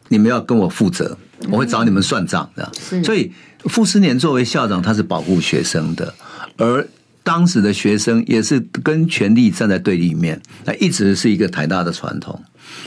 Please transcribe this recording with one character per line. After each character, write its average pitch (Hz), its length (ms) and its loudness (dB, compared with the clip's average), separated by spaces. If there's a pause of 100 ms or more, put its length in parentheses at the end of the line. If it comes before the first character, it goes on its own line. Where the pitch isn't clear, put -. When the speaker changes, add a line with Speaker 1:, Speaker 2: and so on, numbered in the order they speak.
Speaker 1:
你 110 100 2
们 107 100 6
要 120 120 0
跟 123 160 0
我 92 120 2
负 90 220 0
责， - 260 -4 (320)
我 104 80 0
会 131 80 2
找 117 200 0
你 110 60 4
们 95 120 4
算 98 240 -2
账。” 87 280 -4
Speaker 2:
嗯。 - 20 -20
Speaker 1:
这 - 60 -8
样。 - 120 -10
Speaker 2:
是。 180 300 -4
Speaker 1:
所 220 100 0
以 160 180 -2 (320)
傅 226 200 2
斯 202 160 4
年 131 180 4
作 147 160 2
为 123 100 2
校 120 240 -2
长， 92 140 -2
他 104 100 0
是 107 100 2
保 85 200 -4
护 87 180 2
学 76 220 0
生 82 320 -2
的， - 180 -6 (460)
而 123 280 0 (360)
当 170 240 0
时 120 160 0
的 104 100 2
学 104 240 0
生 113 300 0
也 113 160 2
是 117 200 0 (200)
跟 160 260 2
权 107 260 2
力 117 160 6
站 110 160 -2
在 95 120 2
对 92 180 0
立 85 160 0
面， 82 260 -2 (280)
那 110 80 -2
一 180 160 0
直 98 260 2
是 113 140 2
一 95 80 2
个 101 100 2
台 76 180 -4
大 90 160 0
的 85 80 -4
传 - 300 -8
统， - 180 -12 (480)